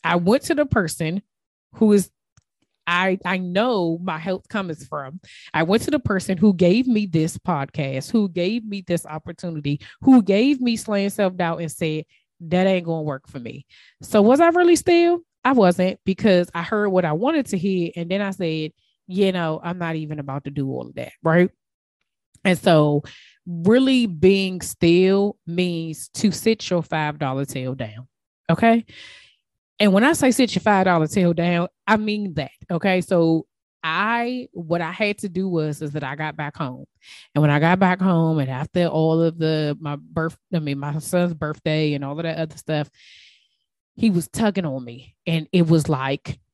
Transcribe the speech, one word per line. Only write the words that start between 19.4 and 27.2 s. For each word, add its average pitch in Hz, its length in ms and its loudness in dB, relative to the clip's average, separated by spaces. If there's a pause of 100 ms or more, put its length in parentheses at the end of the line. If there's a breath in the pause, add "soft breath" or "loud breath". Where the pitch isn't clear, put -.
I'm 175 180 -8
not 165 160 -4
even 151 240 -8
about 139 260 -8
to 147 60 -10
do 139 180 -4
all 127 180 -8
of 123 80 -18
that," 123 180 -12 (100)
right? 175 260 4 (960)
And 185 120 2
so 151 460 4 (420 loud breath)
really 233 640 2
being 185 540 2
still 190 840 2
means 170 640 -4
to - 220 0
sit - 380 -2
your 175 140 0
five 151 340 -4
dollar 139 280 -4